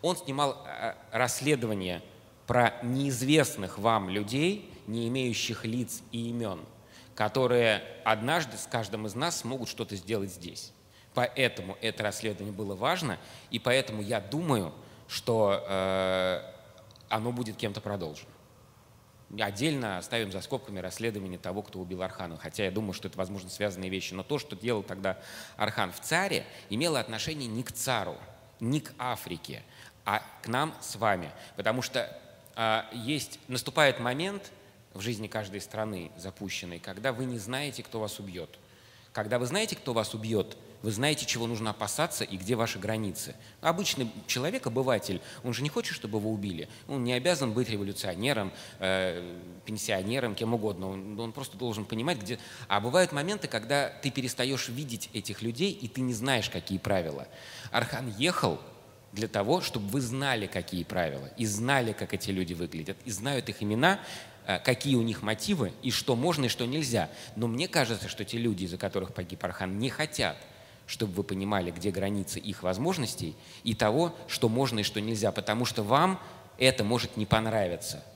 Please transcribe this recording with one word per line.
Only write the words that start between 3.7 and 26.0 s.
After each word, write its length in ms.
вам 300
людей, 600
не 220
имеющих 580
лиц 360
и 200
имён, 340
которые 680
однажды 540
с 100
каждым 400
из 80
нас 240
смогут 300
что-то 260
сделать 360
здесь. 400
Поэтому 680
это 220
расследование 500
было 220
важно, 420
и 80
поэтому 460
я 160
думаю, 520
что, 600
э, 720
оно 220
будет 260
кем-то 240
продолжено. 480
Отдельно 600
оставим 320
за 100
скобками 380
расследование 580
того, 240
кто 180
убил 220
Архана, 360
хотя 280
я 60
думаю, 220
что 140
это, 100
возможно, 320
связанные 400
вещи. 260
Но 80
то, 160
что 160
делал 260
тогда 380
Архан 360
в 80
царе, 460